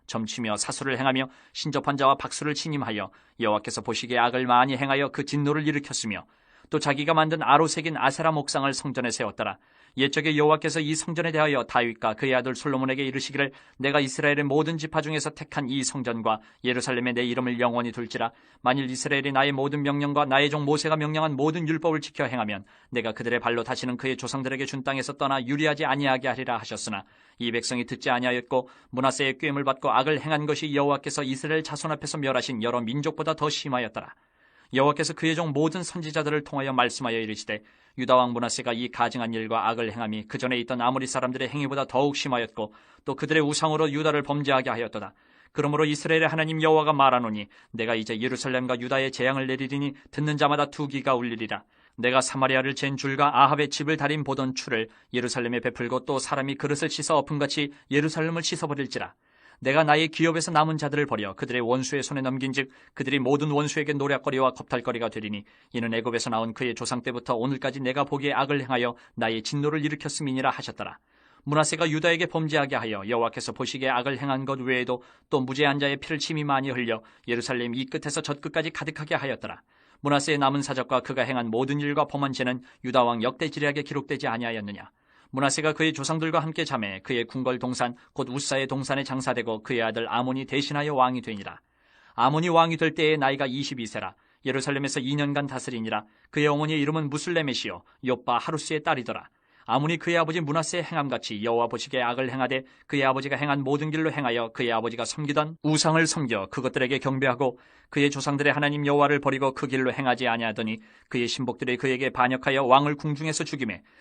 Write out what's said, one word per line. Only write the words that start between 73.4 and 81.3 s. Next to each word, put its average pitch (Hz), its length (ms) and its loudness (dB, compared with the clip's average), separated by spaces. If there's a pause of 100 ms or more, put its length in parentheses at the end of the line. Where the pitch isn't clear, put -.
보시기에 131 360 -4
악을 127 280 0
행한 135 260 -2
것 135 160 -4
외에도 123 420 0 (280)
또 147 100 2
무죄한 139 400 2
자의 139 160 0
피를 143 240 -4
심히 156 240 -2
많이 139 260 0
흘려 117 320 -2 (280)
예루살렘 120 440 -2
이 131 120 -4
끝에서 151 340 -6
저 147 140 -4
끝까지 160 380 -4
가득하게 151 440 -6
하였더라. 131 460 -6 (400)
므낫세의 143 380 2
남은 139 220 2
사적과 127 400 0
그가 131 200 -2
행한 120 280 -2